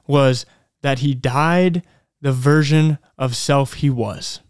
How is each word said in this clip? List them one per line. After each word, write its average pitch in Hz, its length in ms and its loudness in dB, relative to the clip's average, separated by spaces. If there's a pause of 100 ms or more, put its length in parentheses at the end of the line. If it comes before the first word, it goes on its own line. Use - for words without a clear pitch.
was 135 380 2 (360)
that 139 180 -2
he 143 160 0
died 170 680 0 (380)
the 139 100 0
version 151 680 2 (180)
of 127 180 -4
self 139 400 0
he 143 140 0
was. 117 500 -6 (100)